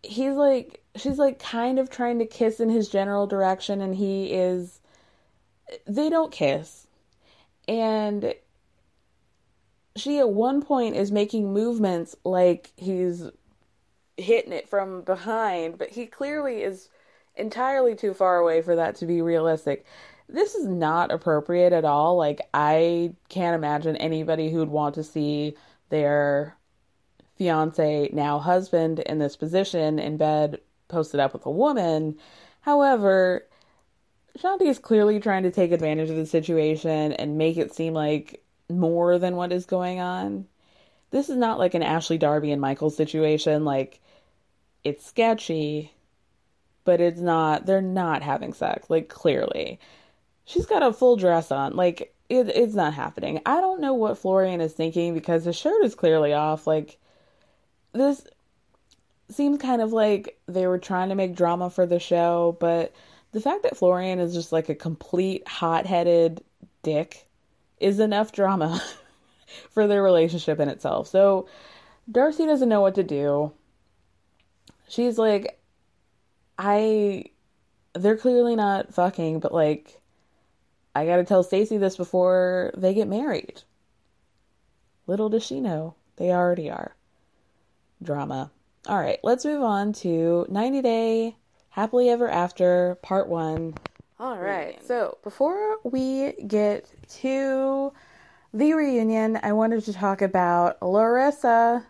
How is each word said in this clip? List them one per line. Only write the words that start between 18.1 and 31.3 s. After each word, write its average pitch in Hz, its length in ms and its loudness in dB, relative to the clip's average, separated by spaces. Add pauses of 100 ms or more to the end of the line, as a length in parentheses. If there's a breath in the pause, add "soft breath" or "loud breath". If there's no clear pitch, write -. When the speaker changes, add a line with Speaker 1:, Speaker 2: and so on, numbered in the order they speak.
Speaker 1:
far 185 240 2
away 165 240 2
for 170 140 0
that 165 200 -2
to 175 100 -8
be 170 160 0
realistic. 160 640 0 (440 loud breath)
This 415 260 -2
is 349 120 -4
not 170 440 0
appropriate 175 640 2
at 160 120 2
all. 151 320 4
Like, 147 240 0 (120)
I 165 600 2 (160)
can't 175 260 -2
imagine 151 420 -2
anybody 160 540 -2
who 165 80 -2
would 156 100 0
want 147 280 -2
to 156 80 -8
see 147 520 -4 (340 soft breath)
their 147 680 0 (800)
fiance, 156 760 0
now 147 260 -2
husband, 165 640 0
in - 180 -6
this 143 180 -2
position 160 600 -2
in 156 180 -6
bed, 151 440 0 (280)
posted 156 320 -2
up 135 120 2